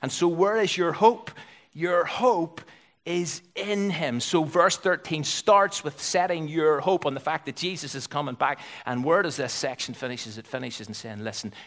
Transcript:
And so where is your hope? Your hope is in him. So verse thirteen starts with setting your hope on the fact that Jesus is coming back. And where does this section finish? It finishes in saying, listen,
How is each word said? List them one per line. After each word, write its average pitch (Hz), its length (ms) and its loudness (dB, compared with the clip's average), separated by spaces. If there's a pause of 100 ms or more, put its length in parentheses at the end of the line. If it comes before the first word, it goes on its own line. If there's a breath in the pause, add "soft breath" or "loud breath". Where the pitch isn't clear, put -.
And 135 100 -4
so 175 160 2
where 190 300 4
is 208 180 2
your 170 160 2
hope? 220 400 4 (400 loud breath)
Your 175 320 2
hope 180 580 2 (440 loud breath)
is 175 360 -2 (160)
in 202 320 -2
him. 143 320 -2
So 160 240 2
verse 175 320 4
thirteen 160 480 -2
starts - 580 4
with 147 180 -8
setting 175 460 0
your 156 320 4
hope 180 260 2
on 139 80 0
the 135 60 -6
fact 156 280 -4
that 135 100 -10
Jesus 160 380 -6
is 131 120 -8
coming 143 280 -4
back. 139 260 -2 (240 loud breath)
And 123 180 -2
where 165 180 4
does 160 140 -2
this 127 160 -4
section 131 420 -6
finish? 123 320 -8
It 110 220 -12
finishes 123 400 -8
in 107 60 -12
saying, 107 280 -10
listen, 110 320 -8 (140 loud breath)